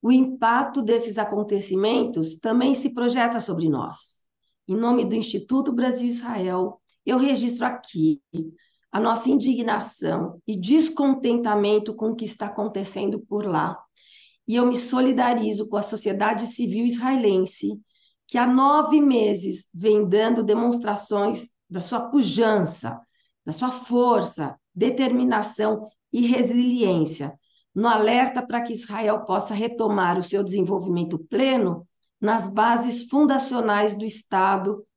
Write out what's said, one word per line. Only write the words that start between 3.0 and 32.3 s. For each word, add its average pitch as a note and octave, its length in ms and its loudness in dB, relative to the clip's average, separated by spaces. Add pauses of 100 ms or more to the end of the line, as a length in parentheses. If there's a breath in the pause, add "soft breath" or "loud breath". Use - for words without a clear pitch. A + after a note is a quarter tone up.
sobre E3 300 -2
nós. - 540 -6 (440)
Em F#3+ 80 -2
nome A#3 300 2
do G3 100 -4
Instituto B3+ 560 -2
Brasil-Israel, A#3+ 1080 -4 (240)
eu B3+ 140 0
registro A#3+ 440 0
aqui E3 560 -2 (720 soft breath)
a G3 80 -4
nossa A3+ 300 0
indignação G#3+ 1160 -2
e G#3+ 120 -4
descontentamento A#3 1300 2
com G#3+ 160 -4
o A#3 60 -4
que A3+ 100 -8
está G#3 220 -8
acontecendo G3+ 720 -4
por G#3 260 -4
lá. E3+ 320 -2 (720 soft breath)
E A3+ 80 0
eu B3 100 4
me B3 100 2
solidarizo A#3+ 920 0
com G3+ 100 -4
a G#3 60 -2
sociedade G#3+ 640 -2
civil A3+ 400 -2
israelense G#3+ 920 0 (500)
que - 80 -2
há A#3+ 80 4
nove C#4+ 560 4
meses G#3 720 2
vem G#3 340 4
dando A3 360 2
demonstrações G#3+ 1040 0 (180)
da F3+ 140 -8
sua A#3 300 -6
pujança, G#3 880 0 (420 soft breath)
da - 80 -8
sua B3+ 200 -4
força, A#3 840 0 (180)
determinação A#3 1160 0 (240)
e A#3+ 140 2
resiliência, A#3+ 1040 2 (400)
no G#3+ 140 0
alerta B3 580 2
para A#3+ 160 -4
que A#3 100 -8
Israel G#3+ 540 -4
possa G3+ 300 -4
retomar G#3 640 0
o F3+ 40 -4
seu G3+ 200 -2
desenvolvimento F3+ 720 -2
pleno A3 680 0 (340)
nas G#3 260 0